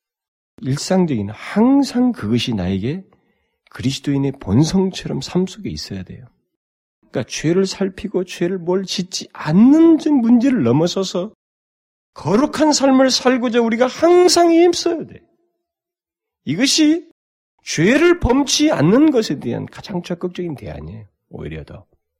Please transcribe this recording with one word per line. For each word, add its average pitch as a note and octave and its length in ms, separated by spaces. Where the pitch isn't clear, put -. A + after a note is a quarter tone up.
일상적인, C#3 680
항상 B3 800
그것이 A#2 420
나에게 G2 520
그리스도인의 C#3 720
본성처럼 D#3 800
삶 F#3 260
속에 - 220
있어야 F#2 340
돼요. - 220
그러니까 - 240
죄를 F3 420
살피고 F#3+ 600
죄를 F3+ 320
뭘 F3+ 260
짓지 - 480
않는 C#4+ 640
문제를 A#3 420
넘어서서 F3 680
거룩한 C#4+ 600
삶을 C4 360
살고자 B3 520
우리가 A3+ 260
항상 E4+ 640
힘써야 E4+ 540
돼. - 160
이것이 D4+ 640
죄를 D4+ 560
범치 C#4 520
않는 B3+ 400
것에 A3 280
대한 A2 260
가장 - 380
적극적인 F3 520
대안이에요. G2 520
오히려 D#2 340
더. - 220